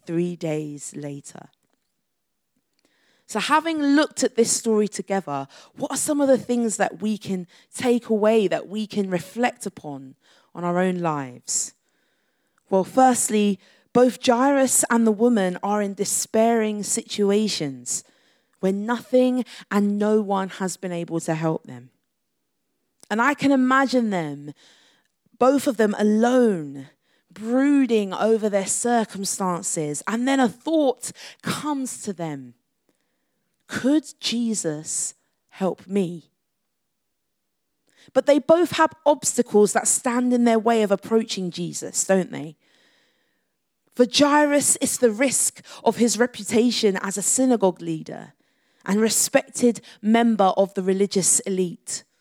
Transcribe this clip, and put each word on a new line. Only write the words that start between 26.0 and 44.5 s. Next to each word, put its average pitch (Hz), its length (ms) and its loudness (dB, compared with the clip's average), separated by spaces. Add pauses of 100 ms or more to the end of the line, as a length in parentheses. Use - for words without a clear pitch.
brooding 233 840 2
over 214 340 0
their 190 180 -2
circumstances. 190 1400 -4
And 233 200 -2
then 269 140 2
a 247 80 4
thought 302 640 -2 (300)
comes 277 600 -6
to 202 120 -8
them. 143 400 -10 (1120)
"Could - 520 0
Jesus 202 960 -4 (360)
help - 360 -4
me?" 175 440 -4 (1800)
But 262 120 2
they 285 120 6
both 330 340 4
have 320 200 2 (120)
obstacles 233 720 2
that 220 120 -2
stand 247 460 0
in 240 120 4
their 226 140 4
way 226 240 2
of 202 80 0
approaching 202 600 -2
Jesus, 156 540 -6
don't 190 280 0
they? 147 240 -12 (1400)
For 247 160 4
Jairus, 285 720 4